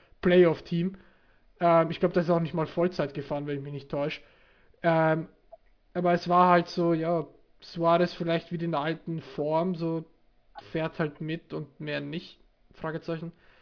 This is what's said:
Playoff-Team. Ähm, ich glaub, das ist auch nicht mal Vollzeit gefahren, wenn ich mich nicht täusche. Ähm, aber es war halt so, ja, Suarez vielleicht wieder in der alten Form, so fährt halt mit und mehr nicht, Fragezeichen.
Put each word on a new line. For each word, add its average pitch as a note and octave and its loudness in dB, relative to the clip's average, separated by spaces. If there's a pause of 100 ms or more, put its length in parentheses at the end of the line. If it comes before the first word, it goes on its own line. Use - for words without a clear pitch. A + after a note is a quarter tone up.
(220)
Playoff-Team. F3 4 (640)
Ähm, E3 4
ich E3 -8
glaub, F3+ 2
das F3 2
ist D#3+ 0
auch E3+ 4
nicht D#3+ -4
mal D#3+ -2
Vollzeit E3+ -2
gefahren, C#3+ -6
wenn C#3+ -4
ich C#3 -10
mich C#3+ -12
nicht C#3 -12
täusche. C#3+ -4 (600)
Ähm, D#3+ 2 (680)
aber F3 0
es F3 0
war F3+ 6
halt F3 6
so, E3+ 0
ja, D#3+ -2 (360)
Suarez E3+ 2
vielleicht E3 -4
wieder E3+ -6
in E3+ -4
der D#3 -2
alten E3 -6
Form, E3 -2
so E3 -4 (680)
fährt D#3+ -4
halt D#3 -4
mit D#3+ -8
und D3+ -10
mehr D3 -6
nicht, D3+ -12 (340)
Fragezeichen. D#3+ -8 (300)